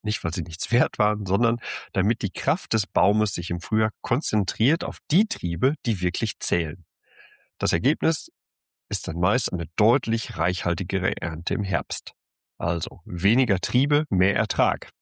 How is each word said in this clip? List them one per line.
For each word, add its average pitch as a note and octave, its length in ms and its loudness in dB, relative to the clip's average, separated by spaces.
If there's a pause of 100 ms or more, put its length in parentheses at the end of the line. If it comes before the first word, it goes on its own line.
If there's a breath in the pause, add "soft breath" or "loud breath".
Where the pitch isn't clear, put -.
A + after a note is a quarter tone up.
nicht, - 160 -4
weil E2+ 120 -2
sie F2+ 80 -4
nichts - 280 -8
wert B2 280 2
waren, G#2+ 260 0
sondern A2+ 360 2 (340 loud breath)
damit G2+ 260 2
die F#2+ 100 -2
Kraft - 440 -2
des G#2+ 120 0
Baumes G#2 460 2
sich F2 160 -8
im F2 140 -2
Frühjahr A2 280 0 (120)
konzentriert B2 800 0
auf - 140 -6 (120)
die G#3 160 4
Triebe, F#2+ 500 -2 (100)
die G2 160 0
wirklich F2+ 380 -2
zählen. E2+ 440 -2 (720 soft breath)
Das - 160 -2
Ergebnis C#3+ 580 0 (600)
ist - 180 -6
dann E2 100 -4
meist G2+ 320 2
eine E2+ 140 -2 (120)
deutlich A2+ 600 2
reichhaltigere F2+ 840 -2
Ernte E2 320 -4
im G2+ 100 0
Herbst. - 480 -4 (460)
Also E2+ 480 -4
weniger G2 540 2
Triebe, C#3+ 500 2
mehr F#2+ 260 2
Ertrag. G#2+ 540 0 (120)